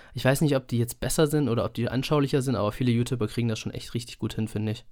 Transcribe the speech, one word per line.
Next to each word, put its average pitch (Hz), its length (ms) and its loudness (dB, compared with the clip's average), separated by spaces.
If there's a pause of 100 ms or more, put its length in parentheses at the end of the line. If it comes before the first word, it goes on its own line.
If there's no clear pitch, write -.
(140)
Ich 123 120 -8
weiß 135 160 4
nicht, 143 140 4
ob 127 120 -2
die 120 120 -2
jetzt 117 220 -2
besser 151 260 2
sind 151 220 2
oder 113 160 2
ob 110 80 -6
die 117 160 -2
anschaulicher 139 520 0
sind, 127 140 0
aber 104 160 0
viele 123 200 0
YouTuber 117 360 0
kriegen 117 220 -2
das 110 100 -2
schon - 140 -8
echt - 200 -10
richtig - 260 -8
gut 110 140 -4
hin, 110 140 -4
finde 107 260 -4
ich. - 180 -12